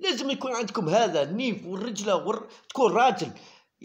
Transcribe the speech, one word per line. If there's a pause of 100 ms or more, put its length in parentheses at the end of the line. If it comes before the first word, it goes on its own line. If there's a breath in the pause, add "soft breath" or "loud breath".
لازم
يكون
عندكم
هذا
النيف
والرجله
والر-،
تكون
راجل. (540 loud breath)